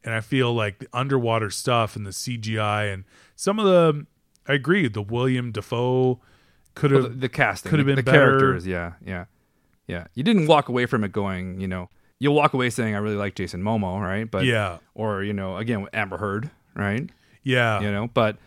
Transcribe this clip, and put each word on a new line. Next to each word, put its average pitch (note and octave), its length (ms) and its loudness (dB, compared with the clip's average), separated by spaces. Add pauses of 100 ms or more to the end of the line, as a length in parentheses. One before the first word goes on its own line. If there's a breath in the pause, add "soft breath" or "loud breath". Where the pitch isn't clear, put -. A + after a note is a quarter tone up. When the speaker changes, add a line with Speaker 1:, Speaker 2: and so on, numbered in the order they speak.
Speaker 1:
And A#2 120 -6
I A2 60 -2
feel B2 320 0
like G#2 260 -2
the C3 140 -14
underwater A#2+ 560 0
stuff A#2 460 0
and G#2+ 100 -8
the F#2+ 80 -10
C B2 240 -8
G A2 200 -4
I G#2+ 280 0
and G2 180 -8 (320 soft breath)
some G3+ 240 -2
of G#3+ 60 2
the, E3 400 6 (420)
I C3+ 60 2
agree, D3 340 2
the G#2+ 140 -4
William B2 500 -2
Dafoe B2 680 0 (560 soft breath)
could C#3+ 160 2
have C#3 120 6
Speaker 2:
Well, B2+ 80 -4
the, B2 60 -12
the B2+ 120 -4
casting, A#2+ 400 -2
Speaker 1:
could D#3+ 100 2
have C3+ 80 2
Speaker 2:
the, C#3 80 2
Speaker 1:
been C3 100 -2
Speaker 2:
the C3 60 2
Speaker 1:
better. D3+ 140 8
Speaker 2:
characters, C3+ 420 2
yeah, F2 260 -4 (120)
yeah, F2+ 200 -8 (600)
yeah. E2+ 260 -8
You B2 100 -6
didn't F#3 240 4
walk D3+ 220 6
away B2 160 0
from A#2 180 0
it G2 80 -4
going, F#2+ 480 -6
you F#2+ 80 -6
know, F#2 220 -8 (300)
you'll C#3+ 160 2
walk D3 180 4
away B2 160 0
saying, A2 260 -2
"I G2+ 40 -4
really G#2 180 -2
like G2+ 180 -4
Jason F2+ 260 -6
Momoa," G2+ 400 -2
right? G2+ 280 -4
But A#2+ 160 -2
Speaker 1:
Yeah. G#2 320 0 (160)
Speaker 2:
or, G#2 300 -4
you G#2 100 -4
know, F#2+ 240 -6
again, A2+ 240 2
with - 120 -10
Amber F#2+ 240 -2
Heard, G#2 320 -4 (260)
right? G#2 340 -2 (340 soft breath)
Speaker 1:
Yeah. A#2 380 2
Speaker 2:
You G#2 100 -2
know, G#2 160 -4
but A2 400 2